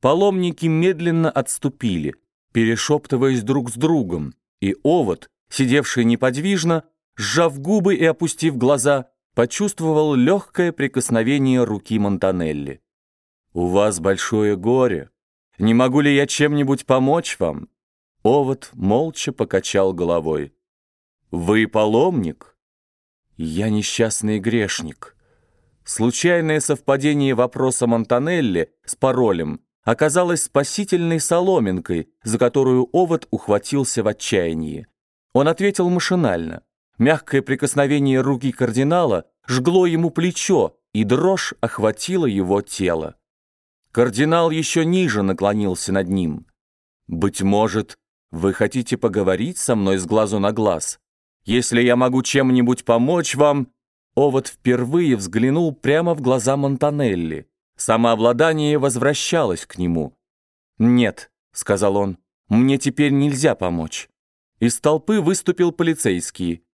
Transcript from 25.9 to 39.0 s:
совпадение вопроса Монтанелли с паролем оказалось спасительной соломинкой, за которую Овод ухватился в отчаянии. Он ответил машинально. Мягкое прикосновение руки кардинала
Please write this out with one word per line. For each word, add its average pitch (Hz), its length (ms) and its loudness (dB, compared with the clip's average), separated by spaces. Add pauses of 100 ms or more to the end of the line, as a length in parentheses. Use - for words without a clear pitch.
совпадение 139 760 0
вопроса 123 500 0
Монтанелли 117 880 0 (120)
с - 100 -10
паролем 101 640 0 (240)
оказалось 156 600 0
спасительной 170 760 0
соломинкой, 117 880 0 (140)
за 113 160 -2
которую 127 540 2
Овод 170 360 0
ухватился 113 720 -2
в 104 40 2
отчаянии. 80 800 -4 (460)
Он 139 160 4
ответил 190 400 0
машинально. 104 720 -2 (340)
Мягкое 143 440 0
прикосновение 139 800 0
руки 131 320 -2
кардинала 127 720 0 (220)